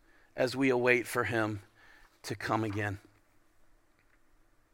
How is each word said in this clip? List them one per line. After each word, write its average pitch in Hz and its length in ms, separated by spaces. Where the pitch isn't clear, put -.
as 127 200
we 135 140
await 123 360
for 123 160
him 107 380
to - 100
come 113 300
again. 104 340